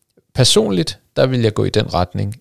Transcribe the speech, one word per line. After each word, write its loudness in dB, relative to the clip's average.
personligt, 0
der 4
vil 0
jeg 2
gå 0
i -2
den -2
retning. -4